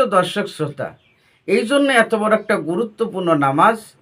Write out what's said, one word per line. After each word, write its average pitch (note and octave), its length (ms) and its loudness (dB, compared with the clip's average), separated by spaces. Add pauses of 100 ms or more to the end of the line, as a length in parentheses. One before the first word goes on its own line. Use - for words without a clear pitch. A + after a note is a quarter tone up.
(160)
দর্শক F#3 300 0 (100)
শ্রোতা, C#3 340 -6 (580)
এই G#3 220 2
জন্য C#4+ 180 2 (140)
এত G#3+ 200 -2
বড় G#3+ 180 0
একটা G#3+ 160 -2 (140)
গুরুত্বপূর্ণ F#3+ 600 -4 (160)
নামাজ, F3 320 4 (240)